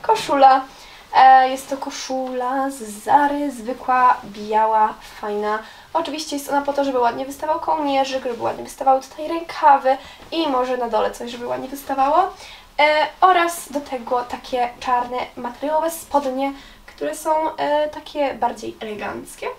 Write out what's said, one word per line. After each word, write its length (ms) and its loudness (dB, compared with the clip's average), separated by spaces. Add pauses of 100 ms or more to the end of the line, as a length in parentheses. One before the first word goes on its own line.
koszula. 600 6 (540)
E, 340 8
jest 200 -6
to 80 -4
koszula 920 -4
z 120 -12
Zary, 720 0
zwykła, 720 0
biała, 720 0 (280)
fajna. 380 -4 (340)
Oczywiście 420 -4
jest 140 -8
ona 120 0
po 120 -4
to, 100 0
żeby 160 0
ładnie 260 0
wystawał 340 -4
kołnierzyk, 640 0
żeby 200 -6
ładnie 200 -4
wystawały 380 2
tutaj 260 -12
rękawy 680 4 (340)
i 160 -2
może 300 0
na 120 -4
dole 220 0
coś, 200 -12
żeby 160 -10
ładnie 200 -6
wystawało. 680 0 (460)
E, 280 4 (140)
oraz 500 4
do 100 -4
tego 400 -4
takie 480 -4 (100)
czarne, 380 -2 (200)
materiałowe 540 -2
spodnie, 600 -2 (320)
które 300 -6
są, 400 0
e, 340 0
takie 440 -4
bardziej 460 -4
eleganckie. 680 -10 (120)